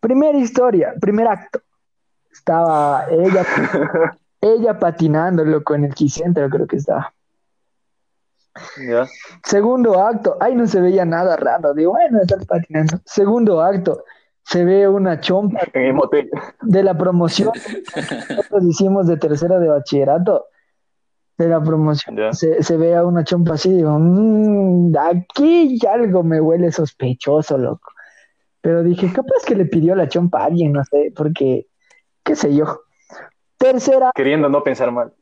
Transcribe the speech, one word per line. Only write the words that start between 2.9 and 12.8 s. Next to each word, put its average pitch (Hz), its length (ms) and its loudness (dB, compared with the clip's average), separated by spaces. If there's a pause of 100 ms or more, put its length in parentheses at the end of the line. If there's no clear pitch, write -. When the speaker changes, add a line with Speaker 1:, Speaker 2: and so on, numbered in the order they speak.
Speaker 1:
ella, 180 360 2
Speaker 2:
<laughs> 160 720 -2 (220)
Speaker 1:
ella 220 360 2
patinando, 165 680 0
loco, 151 320 0
en 147 80 0
el 139 100 -4
Quicentro, 151 560 0
creo 143 160 -2
que - 120 -4
estaba. 143 340 -4 (1800)
Speaker 2:
Ya. 117 180 0 (380)
Speaker 1:
Segundo 220 580 2
acto, 214 380 -2
ay, 240 140 0
no 240 120 0
se 185 140 0
veía 180 240 2
nada 165 320 0
raro. 143 380 0
Digo, 165 180 2
"Bueno, 262 300 2
está 185 160 0
patinando". 160 680 -2